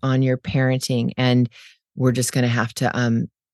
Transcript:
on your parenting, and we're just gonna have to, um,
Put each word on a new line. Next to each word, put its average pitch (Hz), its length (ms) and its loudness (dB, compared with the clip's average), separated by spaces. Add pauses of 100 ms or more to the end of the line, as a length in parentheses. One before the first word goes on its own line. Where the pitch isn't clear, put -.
on 131 180 2
your 127 160 2
parenting, 131 800 -2
and 123 340 2 (460)
we're 127 160 2
just 123 220 -2
gonna 123 160 2
have 113 240 -2
to, 123 240 -4
um, 117 320 0 (240)